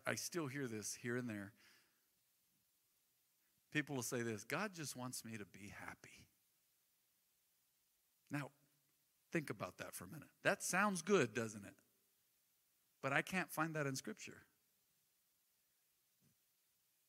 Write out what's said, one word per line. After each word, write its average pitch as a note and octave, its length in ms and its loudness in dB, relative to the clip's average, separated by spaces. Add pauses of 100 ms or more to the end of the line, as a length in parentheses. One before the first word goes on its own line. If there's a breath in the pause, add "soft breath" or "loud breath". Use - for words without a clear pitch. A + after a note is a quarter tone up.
I B2 80 4
still D#3 320 -2
hear C3+ 200 -2
this G#2+ 340 -4
here A#2+ 160 0
and B2 120 -2
there. G2+ 240 -4 (2250 soft breath)
People D3 240 0
will B2 60 0
say A#2+ 200 0
this, A2 220 -2
"God F#3+ 300 -2
just D#3+ 220 -6
wants B2 280 -6
me A2+ 140 -8
to G2+ 80 -8
be G2 260 -14 (140)
happy." - 400 -14 (2000)
Now, C#3+ 200 -4 (800)
think D#3 200 2
about G2 280 -4
that F#2+ 160 -8
for - 100 -8
a F2+ 40 -10
minute. D3 200 -10 (140)
That F3 200 6
sounds F#3+ 400 4
good, D#3 320 8
doesn't A2 300 0
it? F#2+ 100 -14 (1300)
But C3+ 100 2
I D3+ 100 6
can't F3+ 280 -2
find D#3+ 240 0
that D3+ 120 2
in C3+ 100 0
Scripture. - 460 -8 (2750)